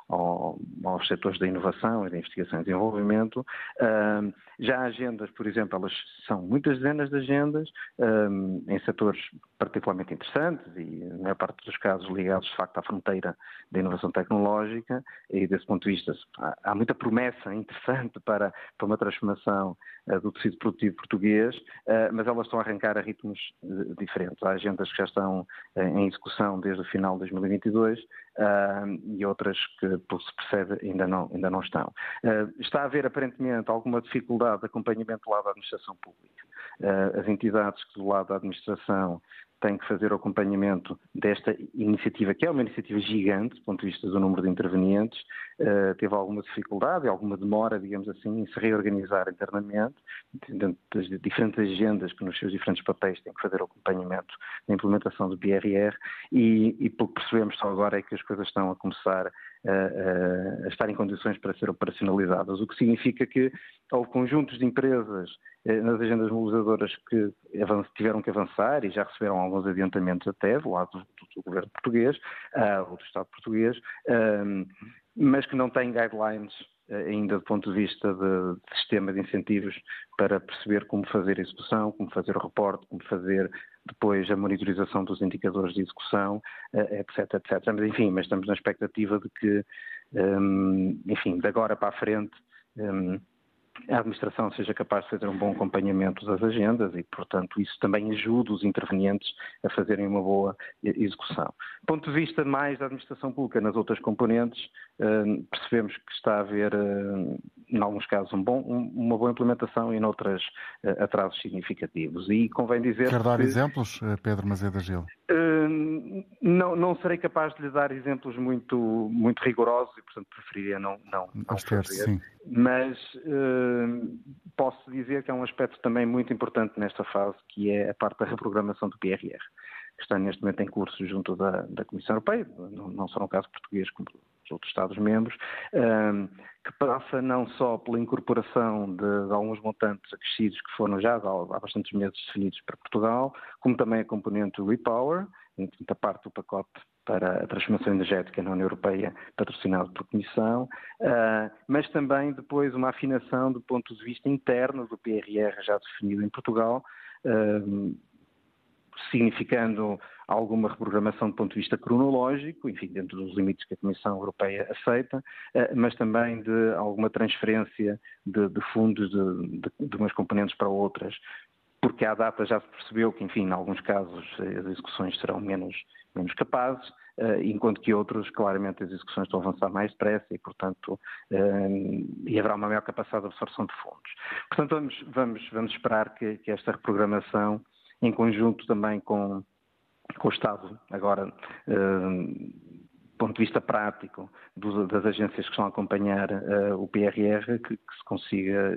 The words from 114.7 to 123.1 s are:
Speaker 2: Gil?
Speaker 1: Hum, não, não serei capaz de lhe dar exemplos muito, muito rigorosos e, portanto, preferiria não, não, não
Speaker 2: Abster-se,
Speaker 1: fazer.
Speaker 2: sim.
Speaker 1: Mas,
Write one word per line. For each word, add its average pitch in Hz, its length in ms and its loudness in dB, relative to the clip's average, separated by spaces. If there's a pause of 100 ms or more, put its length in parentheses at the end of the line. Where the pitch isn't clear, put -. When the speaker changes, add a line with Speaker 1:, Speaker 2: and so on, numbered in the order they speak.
Speaker 2:
Gil? 87 260 -4 (240)
Speaker 1:
Hum, 160 960 0 (180)
não, 180 320 6
não 170 220 2
serei 175 200 0
capaz 160 380 -2
de - 80 -12
lhe 143 80 -6
dar 143 220 2
exemplos 131 440 -4
muito, 127 400 0 (340)
muito 117 320 4
rigorosos 120 540 2
e, 110 60 -20
portanto, - 260 -16
preferiria 101 500 -6
não, 98 260 -6
não, 95 280 -4
não 107 160 -8
Speaker 2:
Abster-se, 98 520 0
Speaker 1:
fazer. 104 40 0
Speaker 2:
sim. 104 160 2 (240)
Speaker 1:
Mas, 127 540 2 (260)